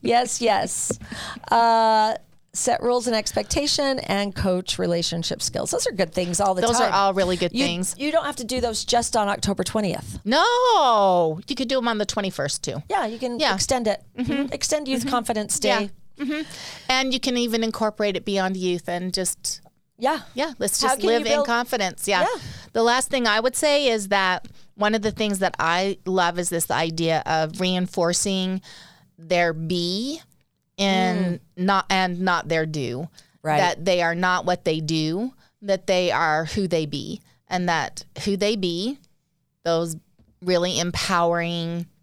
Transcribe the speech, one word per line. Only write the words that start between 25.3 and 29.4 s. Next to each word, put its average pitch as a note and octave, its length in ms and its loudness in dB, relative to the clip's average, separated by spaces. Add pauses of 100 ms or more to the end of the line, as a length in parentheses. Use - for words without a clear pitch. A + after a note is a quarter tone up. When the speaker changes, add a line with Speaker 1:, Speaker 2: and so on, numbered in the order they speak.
Speaker 2:
that F#3+ 200 0
I F3+ 460 0
love F3+ 340 2
is F3 120 -2
this E3+ 200 -2
idea E3 540 0
of D#3+ 380 -2
reinforcing F#3 1000 0 (580)
their E3 360 2